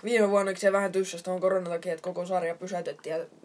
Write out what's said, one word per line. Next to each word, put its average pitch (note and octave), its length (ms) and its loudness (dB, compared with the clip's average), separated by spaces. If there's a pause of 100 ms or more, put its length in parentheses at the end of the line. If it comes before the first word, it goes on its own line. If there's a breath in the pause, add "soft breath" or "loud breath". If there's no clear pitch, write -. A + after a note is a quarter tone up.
viime G#3+ 260 4
vuonnakin G3 320 2
se G3 100 6
vähän G3 200 2
tyssäsi F#3 320 -2
tuon F#3 180 -2
koronan F#3 300 2
takia, E3+ 220 -4
että D#3+ 100 -8
koko F3 220 -4
sarja F3 300 0
pysäytettiin E3+ 600 -6
ja E3 100 -4 (200)